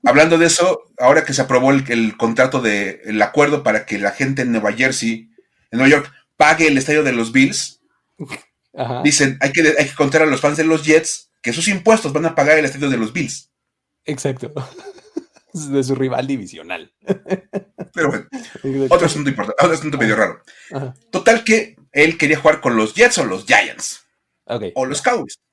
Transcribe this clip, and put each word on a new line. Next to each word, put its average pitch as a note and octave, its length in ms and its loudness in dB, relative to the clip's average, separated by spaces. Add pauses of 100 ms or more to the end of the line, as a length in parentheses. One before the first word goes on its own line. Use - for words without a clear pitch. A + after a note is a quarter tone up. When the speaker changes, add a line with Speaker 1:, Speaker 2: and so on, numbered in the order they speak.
Speaker 1:
hablando D#3+ 320 6
de E3 100 4
eso, F3 340 2 (160)
ahora C#3+ 280 4
que C#3+ 80 -6
se C3+ 80 -2
aprobó B2+ 300 2
el, C3+ 180 0
el A2+ 280 0
contrato B2+ 440 0
de, G2+ 440 -2
el G#2+ 160 0
acuerdo C#3+ 420 2
para G#2+ 220 0
que G#2 140 -6
la G2+ 120 0
gente C3+ 320 -4
en B2 80 -2
Nueva G#2 220 -2
Jersey, A2+ 560 -4 (420)
en A#2 80 -4
Nueva C3+ 100 6
York, - 240 2 (240)
pague D#3 300 4
el C#3+ 100 2
estadio D3+ 260 0
de C3 100 0
los A2+ 180 -4
Bills, - 500 0 (920)
Speaker 2:
Ajá. B2 300 -6
Speaker 1:
dicen, C#3+ 380 0
"Hay C#3 100 0
que, E3 100 0 (160)
hay C#3+ 80 2
que C#3 100 -12
contar D3+ 260 2
a D#3 40 4
los C#3 140 0
fans D3 180 0
de D#3+ 60 0
los D#3+ 220 0
Jets D#3 440 0 (120)
que A#2+ 120 -6
sus E3 140 -4
impuestos G3 460 0
van D#3 120 -2
a E3 100 -2
pagar D3+ 220 4
el D3+ 80 0
estadio C3+ 240 -4
de B2+ 80 0
los A2 140 -4
Bills". - 400 -8 (540)
Speaker 2:
Exacto. C3 480 -6
<laughs> C#3+ 100 -10 (920)
De C#3 300 -2
su C3 120 -2
rival C3 320 -4
divisional. F2 680 -10 (1000)
Speaker 1:
Pero D#3 160 0
bueno, - 220 -8
Speaker 2:
Exacto. C3+ 640 -4
Speaker 1:
otro F3 140 2
asunto D3 220 -4
importante, A2+ 340 -4
otro E3 120 2
asunto D3 220 -6
medio A2+ 160 0
Speaker 2:
Ajá. G#2+ 100 2
Speaker 1:
raro. - 200 -6 (280)
Speaker 2:
Ajá. C3+ 220 -10 (160)
Speaker 1:
Total A3+ 340 2
que A3 320 0 (160)
él D#3+ 260 2
quería D3+ 200 0
jugar D#3 240 2
con A#2+ 160 0
los A2 160 -2
Jets A#3 240 2
o D#3 80 0
los F#2+ 220 -6
Giants. - 560 -2 (420)
Speaker 2:
Ok, A#2 200 -6 (100)
Speaker 1:
O C3 100 -2
los C#3 160 -6
Speaker 2:
ya. B3 100 2
Speaker 1:
Cowboys. G#3 280 -6 (140)